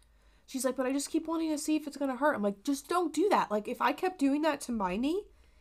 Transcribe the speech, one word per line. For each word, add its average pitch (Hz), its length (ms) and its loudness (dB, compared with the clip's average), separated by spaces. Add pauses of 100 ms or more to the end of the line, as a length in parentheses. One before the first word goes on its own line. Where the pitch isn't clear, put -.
(460)
She's 247 200 -6
like, 254 120 0
"But 269 80 0
I 269 80 0
just 277 180 -2
keep 320 160 -2
wanting 320 240 -2
to 294 60 0
see 311 180 0
if 302 120 -2
it's 277 100 -10
gonna 269 180 -2
hurt." 277 200 2
I'm 208 60 -2
like, 202 220 -2
"Just 277 240 -4
don't 349 260 0
do 359 160 2
that. 214 220 4
Like, 208 160 0
if 240 140 -6
I 370 100 4
kept 370 260 -2
doing 277 260 2
that 294 180 2
to - 100 -8
my 196 240 0
knee, 311 300 0 (360)